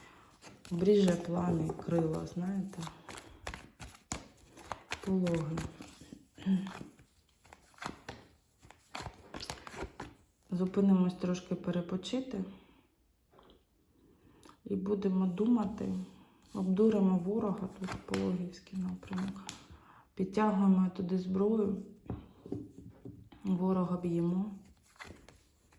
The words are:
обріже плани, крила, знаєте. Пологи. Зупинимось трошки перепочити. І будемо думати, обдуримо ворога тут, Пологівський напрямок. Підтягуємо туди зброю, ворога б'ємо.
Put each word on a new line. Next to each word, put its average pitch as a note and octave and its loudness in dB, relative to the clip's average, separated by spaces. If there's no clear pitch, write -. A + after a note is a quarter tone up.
обріже F#3+ 6
плани, E3+ 0
крила, E3 0
знаєте. F#3 -6
Пологи. E3+ 0
Зупинимось F#3 4
трошки F3+ -2
перепочити. F#3 -4
І G3+ -2
будемо F#3+ 2
думати, G3 2
обдуримо F#3+ 6
ворога G3 -2
тут, F#3 -6
Пологівський F#3+ -2
напрямок. F#3+ -6
Підтягуємо F#3+ 4
туди F#3 0
зброю, G3 0
ворога F#3 2
б'ємо. F3 0